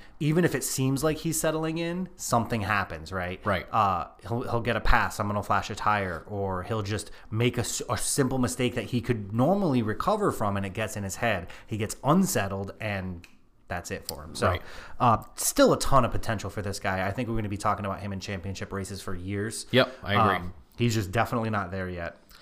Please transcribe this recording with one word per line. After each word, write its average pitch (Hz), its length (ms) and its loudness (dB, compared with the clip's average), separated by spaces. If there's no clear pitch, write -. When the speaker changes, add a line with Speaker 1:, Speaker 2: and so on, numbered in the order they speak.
Speaker 1:
even 156 240 4
if 151 100 4
it 127 120 -2
seems 131 360 0
like 156 140 2
he's 156 240 -2
settling 160 380 0
in, 175 400 -4
something 117 420 0
happens, 92 540 -2
right? 90 320 -4
Speaker 2:
Right. 95 280 0
Speaker 1:
Uh, 95 340 2
he'll, 117 140 -2
he'll 120 180 -2
get 110 160 0
a 107 60 0
pass, 110 340 4
someone 104 220 -2
will 98 60 -2
flash 98 260 0
a 104 60 -6
tire, 95 520 0
or 95 360 -2
he'll 110 200 -2
just 98 260 -4
make 117 260 2
a 120 40 0
s-, - 280 -4
a 117 80 0
simple - 400 2
mistake 123 380 0
that 113 80 -2
he 120 160 0
could 107 340 -2
normally 147 480 4
recover 170 520 0
from, 101 240 0
and 98 80 -2
it 95 80 -6
gets 110 240 -4
in 101 80 -4
his 98 100 -6
head. 101 320 0
He 110 100 -4
gets 104 260 -2
unsettled, 101 800 2
and 92 440 -6
that's 90 220 -6
it - 180 -6
for - 160 -12
him. - 100 -14
So, 104 140 2
Speaker 2:
Right. 90 120 0
Speaker 1:
uh, 120 240 6
still - 360 6
a 131 80 4
ton 131 240 6
of 110 80 2
potential 101 380 -2
for 107 120 -6
this 95 200 -6
guy. 95 260 0
I 98 40 0
think 113 180 -4
we're 113 80 -2
gonna 107 100 -2
be 101 80 -4
talking 101 300 0
about 95 160 -4
him 101 100 -6
in 95 80 -6
championship 98 540 -6
races 98 280 -6
for 95 140 -2
years. 101 560 -4
Speaker 2:
Yep, 123 320 4
I 98 120 -2
agree. 104 200 6
Speaker 1:
Um, 90 180 -6
he's 117 160 2
just 104 180 0
definitely 113 380 0
not 98 220 -2
there 95 180 -4
yet. 85 280 -8